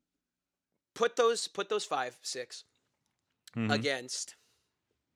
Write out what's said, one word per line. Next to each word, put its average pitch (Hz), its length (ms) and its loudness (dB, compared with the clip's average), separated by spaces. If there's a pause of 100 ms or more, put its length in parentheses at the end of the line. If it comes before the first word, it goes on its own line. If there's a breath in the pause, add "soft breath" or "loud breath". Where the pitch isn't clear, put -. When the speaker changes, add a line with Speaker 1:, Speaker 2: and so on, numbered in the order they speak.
(960)
Speaker 1:
put 233 220 2
those, 233 320 4
put 196 200 -4
those 208 160 0
five, 127 380 -2
six - 420 -8 (880)
Speaker 2:
Mm-hmm. 113 160 2
Speaker 1:
against 127 680 -2 (800)